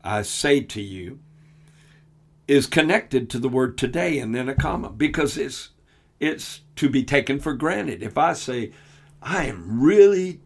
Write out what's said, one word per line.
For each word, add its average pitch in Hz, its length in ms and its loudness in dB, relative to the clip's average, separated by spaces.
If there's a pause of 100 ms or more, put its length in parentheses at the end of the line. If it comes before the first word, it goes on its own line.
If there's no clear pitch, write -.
I 104 180 -2
say 143 400 2
to - 200 -10
you," 95 380 -12 (1300)
is 139 180 6
connected 160 640 2
to 135 100 -6
the 127 100 -2
word 123 280 0
today 156 420 -2
and 113 140 -6
then 123 140 -4
a 135 80 -2
comma, 156 340 0
because 143 480 -2
it's, - 320 -8 (500)
it's - 420 -6 (160)
to 143 120 2
be 135 140 2
taken 139 360 0
for 151 140 -4
granted. 156 480 -4
If 107 160 -6
I 165 160 2
say, 123 380 -6 (500)
"I 175 240 -4
am 95 360 -4
really 185 640 6